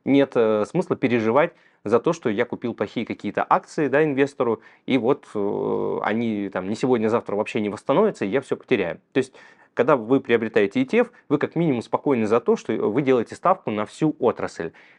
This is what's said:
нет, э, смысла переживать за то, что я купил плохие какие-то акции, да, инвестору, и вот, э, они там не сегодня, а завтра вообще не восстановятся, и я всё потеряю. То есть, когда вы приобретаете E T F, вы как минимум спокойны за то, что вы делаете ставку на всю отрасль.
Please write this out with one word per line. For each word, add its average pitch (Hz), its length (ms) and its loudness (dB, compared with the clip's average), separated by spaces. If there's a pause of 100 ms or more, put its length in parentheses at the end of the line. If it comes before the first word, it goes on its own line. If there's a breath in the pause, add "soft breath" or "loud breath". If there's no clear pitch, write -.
нет, 135 300 4
э, 107 320 4
смысла - 300 -2
переживать 123 580 2 (300 soft breath)
за 107 160 4
то, 165 140 0
что 147 160 -4
я 107 160 0
купил 113 280 -6
плохие 107 320 -6
какие-то 101 420 -4
акции, 160 400 -2
да, 143 160 2
инвестору, 135 580 0 (240 soft breath)
и 131 120 2
вот, 127 360 0
э, 101 720 -2
они 104 460 -2
там 92 180 -6
не 107 80 -4
сегодня, 120 320 0
а - 20 0
завтра 107 260 -2
вообще 107 260 -4
не 104 80 -4
восстановятся, 147 560 -2
и 98 40 -4
я 131 120 0
всё - 160 -6
потеряю. 95 420 -2 (140)
То 135 60 2
есть, 127 140 -2 (420 soft breath)
когда 139 200 4
вы 123 240 0
приобретаете 113 640 0
E 131 40 -2
T 214 120 0
F, 233 140 0 (180 soft breath)
вы 151 80 2
как 135 180 -4
минимум 151 260 0
спокойны 120 440 -2
за 113 160 2
то, 220 160 0
что - 160 -6
вы 110 280 0
делаете 127 340 0
ставку - 360 -2
на 104 140 -2
всю 156 340 -2
отрасль. 95 520 -2 (280 soft breath)